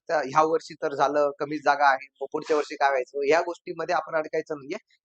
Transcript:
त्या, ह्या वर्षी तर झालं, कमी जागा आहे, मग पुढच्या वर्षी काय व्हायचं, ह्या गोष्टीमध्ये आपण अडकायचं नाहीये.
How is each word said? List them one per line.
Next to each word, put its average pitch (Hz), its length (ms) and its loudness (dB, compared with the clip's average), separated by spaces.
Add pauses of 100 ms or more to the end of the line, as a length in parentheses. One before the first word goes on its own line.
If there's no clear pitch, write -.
त्या, 165 100 0
ह्या 139 240 2
वर्षी 160 320 0
तर 151 200 -4
झालं, 143 440 2
कमी 151 200 -4
जागा 143 300 2
आहे, 135 180 2 (140)
मग 135 120 -6
पुढच्या 151 240 0
वर्षी 147 200 -2
काय 143 120 2
व्हायचं, 135 300 -2
ह्या 143 220 4
गोष्टीमध्ये 170 540 -4
आपण 165 200 -2
अडकायचं 156 400 -4
नाहीये. 147 240 -8 (260)